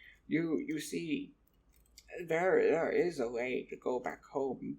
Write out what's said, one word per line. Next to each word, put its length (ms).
You, 380
you 140
see, 540
there, 340
there 280
is 300
a 100
way 400
to 60
go 240
back 320
home. 480